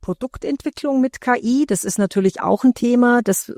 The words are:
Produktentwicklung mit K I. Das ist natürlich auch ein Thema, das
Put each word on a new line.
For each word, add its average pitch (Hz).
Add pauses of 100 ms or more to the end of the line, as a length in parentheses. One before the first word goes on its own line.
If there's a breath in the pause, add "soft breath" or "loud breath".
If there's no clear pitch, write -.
Produktentwicklung 269
mit 262
K 247
I. 262
Das -
ist -
natürlich 190
auch 196
ein 254
Thema, 240
das 208